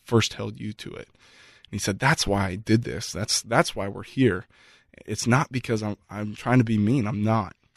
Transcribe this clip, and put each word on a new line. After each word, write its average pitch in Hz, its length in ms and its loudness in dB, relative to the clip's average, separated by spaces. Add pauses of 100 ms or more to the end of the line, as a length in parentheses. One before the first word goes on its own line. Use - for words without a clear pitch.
first - 300 2
held 107 260 -10
you 107 140 -8
to - 200 -16
it." - 160 -14 (560)
And - 60 -18
he 104 80 -4
said, 98 200 -2
"That's 143 260 2
why 98 220 2
I 90 80 -4
did 113 280 2
this. - 280 -8
That's, - 300 -2
that's 120 340 0
why 98 120 -6
we're 98 160 -10
here. 101 440 2 (600)
It's - 180 -4
not 127 260 2
because 120 300 -4
I'm, 104 160 -6 (120)
I'm 107 260 -8
trying 127 240 4
to 123 40 6
be 113 140 2
mean. 107 300 2
I'm 104 160 -2
not. 110 320 0 (220)